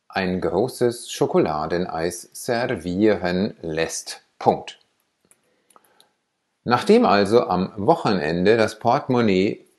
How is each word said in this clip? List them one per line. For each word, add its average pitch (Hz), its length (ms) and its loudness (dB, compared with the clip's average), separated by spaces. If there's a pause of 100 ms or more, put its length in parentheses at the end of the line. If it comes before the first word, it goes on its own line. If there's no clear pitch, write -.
ein 92 340 -4
großes 117 680 -2
Schokoladeneis 87 1200 -2
servieren 95 1300 -2
lässt. 80 600 -6 (160)
Punkt. - 400 0 (1800)
Nachdem 208 420 4
also 101 440 4
am 95 280 -2
Wochenende 98 800 2
das 107 220 0
Portemonnaie 117 880 0 (140)